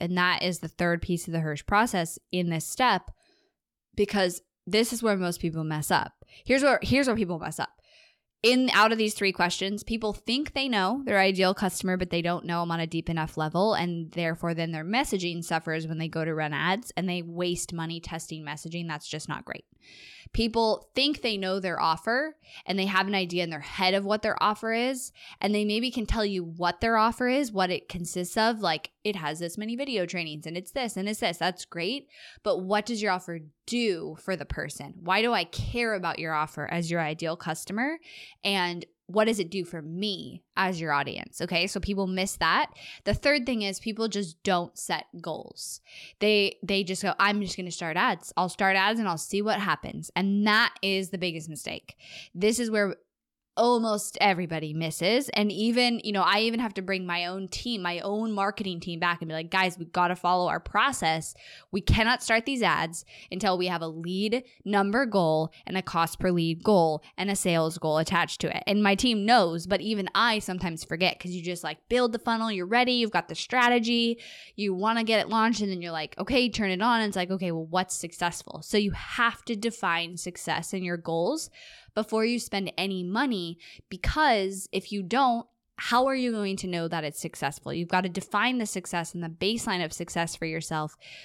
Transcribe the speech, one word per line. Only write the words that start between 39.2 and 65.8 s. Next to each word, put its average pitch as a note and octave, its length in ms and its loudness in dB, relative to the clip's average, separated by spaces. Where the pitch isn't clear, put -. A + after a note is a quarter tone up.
does A3 140 2
it E3+ 100 -2
do F3+ 160 -4
for E3+ 160 -10
me E3 600 -6
as F#3 240 0
your D#3+ 120 -2
audience? C#3 500 -4
Okay, F3 240 0
so F#3+ 140 -4
people G3 260 -2
miss F#3 320 -2
that. F3 320 2
The G#3+ 100 2
third C#4+ 320 2
thing A3+ 160 0
is F#3+ 160 -4
people A3 280 -2
just F#3+ 360 -6
don't F3 340 0
set - 280 -4
goals. - 640 -10
They, G#3 420 4
they G3 220 2
just F#3 180 -4
go, F#3+ 180 0
"I'm G#3 220 4
just F#3 160 -4
gonna F3+ 140 -6
start E3 260 -4
ads. G3 400 0
I'll F3+ 120 2
start F#3+ 260 2
ads G#3 240 2
and G#3 100 0
I'll E3+ 80 -2
see G3 240 -2
what G#3 180 0
happens." D#3+ 560 -4
And G3 300 2
that G#3+ 380 4
is F#3+ 260 0
the F#3+ 80 -4
biggest E3 320 -4
mistake. - 460 -10
This G#3+ 240 2
is A#3 100 -2
where G#3 280 0
almost A3+ 640 2
everybody E3 520 0
misses. E3+ 560 0
And G#3 220 2
even, A#3 540 2
you G#3 80 -2
know, F#3+ 80 2
I G3 200 4
even A#3 200 0
have A3 140 -4
to G3 60 -6
bring F#3 240 -2
my F3 200 -2
own F#3 240 -6
team, A#3 320 -6
my F3 180 -2
own G#3+ 320 -2
marketing G3 480 -2
team E3+ 220 -6
back F3 200 2
and E3 60 -8
be D#3+ 60 -6
like, E3 180 -6
"Guys, F#3 260 2
we E3+ 60 -8
gotta F3 320 2
follow F3+ 320 2
our E3 140 0
process. F#3+ 720 0
We G3+ 120 -4
cannot A3+ 420 4
start A3+ 220 2
these C4+ 160 0
ads E3 420 2
until F#3+ 280 0
we F3+ 100 0
have E3+ 140 -2
a E3 60 -6
lead F#3 580 -2
number G3+ 420 2
goal D#3+ 460 4
and F3+ 100 -6
a F#3+ 60 -2